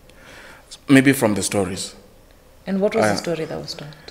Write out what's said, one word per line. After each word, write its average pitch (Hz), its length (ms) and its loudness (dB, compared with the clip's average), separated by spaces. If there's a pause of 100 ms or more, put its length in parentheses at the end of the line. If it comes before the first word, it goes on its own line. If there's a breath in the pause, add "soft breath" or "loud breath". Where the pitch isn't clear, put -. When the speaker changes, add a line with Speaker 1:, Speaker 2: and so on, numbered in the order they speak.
(880 loud breath)
Speaker 1:
Maybe 135 240 6
from 107 220 2
the 98 80 -4
stories. 95 500 -4 (760)
Speaker 2:
And 190 140 -2
what 208 140 0
was 220 100 2
the 208 60 2
Speaker 1:
Uh, 202 40 0
Speaker 2:
story 160 300 -6
that 156 140 -8
was 151 160 -12
told? 151 160 -16 (200)